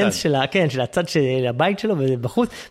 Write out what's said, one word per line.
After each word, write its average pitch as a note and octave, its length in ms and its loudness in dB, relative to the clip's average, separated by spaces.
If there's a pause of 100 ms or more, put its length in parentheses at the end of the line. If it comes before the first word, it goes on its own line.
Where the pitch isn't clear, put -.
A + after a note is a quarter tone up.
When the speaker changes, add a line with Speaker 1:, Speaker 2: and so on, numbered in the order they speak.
(100)
Speaker 1:
צד. - 20 -2
Speaker 2:
של D3+ 220 0
ה-, C3+ 120 0
כן, E3 240 2
של B2+ 100 -2
הצד D#3+ 280 -2
של C3 400 0
הבית E3 300 0
שלו, A3 200 -2
ובחוץ, C3 500 0 (220)